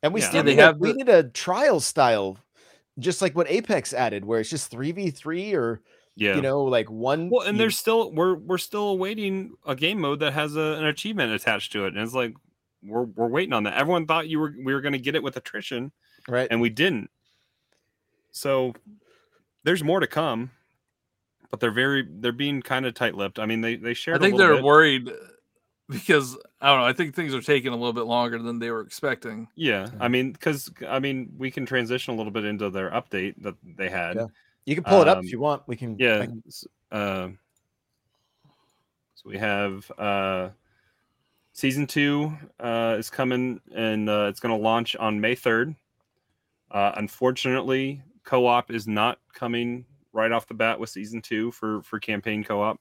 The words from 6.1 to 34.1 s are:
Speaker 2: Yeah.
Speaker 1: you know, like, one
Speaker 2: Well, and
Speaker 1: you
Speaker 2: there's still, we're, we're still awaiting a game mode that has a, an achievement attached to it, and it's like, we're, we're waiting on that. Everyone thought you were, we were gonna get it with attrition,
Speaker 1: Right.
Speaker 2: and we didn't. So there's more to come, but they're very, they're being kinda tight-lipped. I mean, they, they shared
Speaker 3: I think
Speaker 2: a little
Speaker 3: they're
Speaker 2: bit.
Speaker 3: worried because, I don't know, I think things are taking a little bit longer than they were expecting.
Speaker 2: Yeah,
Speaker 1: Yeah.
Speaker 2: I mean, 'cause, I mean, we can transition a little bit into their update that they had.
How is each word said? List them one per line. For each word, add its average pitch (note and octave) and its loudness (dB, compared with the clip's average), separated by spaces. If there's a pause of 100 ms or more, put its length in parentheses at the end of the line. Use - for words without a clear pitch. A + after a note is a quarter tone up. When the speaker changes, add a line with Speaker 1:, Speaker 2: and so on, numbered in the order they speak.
Speaker 2:
Yeah. G2+ 2
Speaker 1:
you F#2+ 2
know, C3+ 0
like, A#2 0
one C3+ -2
Speaker 2:
Well, G3+ 2
and G#3 -2
Speaker 1:
you G#3+ 0
Speaker 2:
there's A3 2
still, A3+ 0
we're, F3 2
we're E3 -4
still G#3 -4
awaiting F#3+ -4 (140)
a C#3+ -2
game F3 0
mode D3 0
that D3+ 0
has D3+ -4
a, D#3 -2 (180)
an D#3 -2
achievement D3+ -2
attached G#2 -2
to G2+ -2
it, F#2+ 0
and G2+ -6
it's A#2 -6
like, A#2+ -2 (480)
we're, G#2+ -4
we're A2+ -2
waiting D3+ -2
on A2 0
that. G2+ -2
Everyone D#3+ 2
thought D#3+ 0
you D#3 -2
were, D3+ -4 (100)
we C3 -2
were C3+ -2
gonna C#3 -2
get C3+ -4
it D3+ 0
with C3+ -6
attrition, B2 -8 (340)
Speaker 1:
Right. B2 0
Speaker 2:
and A#2 2
we A#2+ 2
didn't. C3+ -2 (1200)
So C3 0 (920)
there's E3 2
more F3 2
to D3+ 2
come, C3 -2 (1000)
but G#2 -8
they're A#2 2
very, C3+ 0
they're A2 -4
being C#3 -4
kinda C3 -2
tight-lipped. G2 -4
I A2 -4
mean, A2+ -2
they, A#2 -2
they A#2 -6
shared D#3+ -4
Speaker 3:
I - 2
think G3+ 6
Speaker 2:
a F#3+ 2
little F3 10
Speaker 3:
they're C3+ 2
Speaker 2:
bit. - -4
Speaker 3:
worried C#3+ 8 (800)
because, C3+ 2 (220)
I C#3 4
don't C#3 8
know, A#2+ 4
I C3 4
think D3 -2
things D3+ -2
are B2 -2
taking C3 2
a A#2 -4
little A#2+ -2
bit A#2 -2
longer A#2 0
than A#2 -6
they A#2 -4
were A2+ -4
expecting. A2+ -6
Speaker 2:
Yeah, A2+ -2
Speaker 1:
Yeah. G#2+ -16
Speaker 2:
I B2 0
mean, B2+ 2
'cause, - -4 (180)
I C3+ -2
mean, C3 -6
we C3 -8
can C3 -8
transition B2 -2
a - -6
little G#2+ -6
bit G#2+ -4
into G#2 -4
their F#2+ -4
update G2 -4
that G2+ -10
they F2+ -8
had. F2+ -6